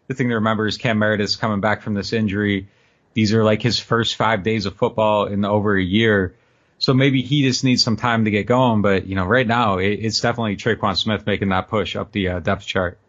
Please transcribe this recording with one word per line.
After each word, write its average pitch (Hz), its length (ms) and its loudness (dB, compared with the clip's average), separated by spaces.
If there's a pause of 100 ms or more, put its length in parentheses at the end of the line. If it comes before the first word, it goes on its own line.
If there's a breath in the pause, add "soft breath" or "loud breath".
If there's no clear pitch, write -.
the 135 80 -6
thing 127 140 -2
to 117 80 0
remember 107 300 0
is 101 120 -4
Cam 113 200 0
Meredith's 107 380 0
coming 107 240 -2
back 104 220 -2
from 110 120 -6
this 98 200 -6
injury. 101 540 -2 (440 soft breath)
These 110 220 2
are, 110 100 4
like, 107 160 4
his 113 200 0
first - 360 -2
five 110 260 0
days 110 220 -2
of 95 120 -6
football 107 500 2
in 101 180 -2
over 104 320 0
a 95 60 2
year. 101 540 2 (520 soft breath)
So 135 60 4
maybe 135 260 4
he 135 220 0
just 131 220 0
needs 127 200 2
some 113 120 0
time 117 280 0
to 110 60 2
get 101 160 0
going. 120 340 2
But, 98 260 0
you 95 80 -6
know, 95 120 -2
right 120 200 2
now, 113 300 0
it, 98 240 -2
it's 110 200 -4
definitely 117 360 -2
Tre'Quan 101 400 -2
Smith 107 300 -2
making 101 240 -2
that 92 180 -2
push 101 260 -4
up 98 180 -8
the, 95 180 -2
uh, 90 100 -4
depth 98 240 -4
chart. 90 340 -4 (100)